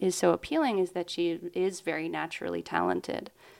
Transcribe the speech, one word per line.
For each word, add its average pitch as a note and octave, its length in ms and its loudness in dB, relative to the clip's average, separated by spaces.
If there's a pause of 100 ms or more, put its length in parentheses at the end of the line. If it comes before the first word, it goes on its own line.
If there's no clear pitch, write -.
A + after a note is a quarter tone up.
is F#3 160 2
so F3 160 6
appealing B3+ 480 2
is F3+ 120 2
that F3 160 -4
she E3+ 300 0 (160)
is F#3 260 0
very D#3+ 280 -2
naturally D#3+ 540 -4
talented. - 680 -2 (300)